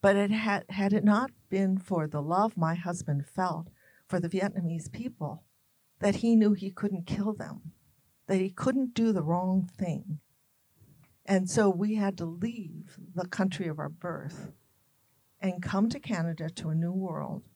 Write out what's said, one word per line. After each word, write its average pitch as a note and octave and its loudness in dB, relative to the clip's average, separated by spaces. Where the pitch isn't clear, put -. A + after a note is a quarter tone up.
But G3+ 6
it G3+ 2
had, A3 0
had G3 2
it G#3+ 4
not G#3 6
been F#3+ 2
for F3 -2
the D3 -4
love F#3+ 2
my D#3+ 2
husband E3+ -4
felt E3+ -4
for F#3 0
the E3+ -2
Vietnamese F3 -2
people, G#3+ -8
that G3 2
he A#3 4
knew G#3 8
he F#3+ -4
couldn't F#3+ -4
kill G#3 -2
them, - -12
that F#3+ 0
he F#3+ 0
couldn't B3+ 0
do A3+ 4
the F#3 2
wrong F3+ 2
thing. D#3 -4
And F#3 2
so G#3 4
we G3 2
had G3 0
to F3 -6
leave F3 -8
the F3+ -4
country F#3 -2
of D#3 -6
our D3 -6
birth D#3 -10
and F3+ -4
come G3 2
to C#4 -4
Canada, E3 -2
to - -6
a D#3 0
new E3+ 0
world F3+ -4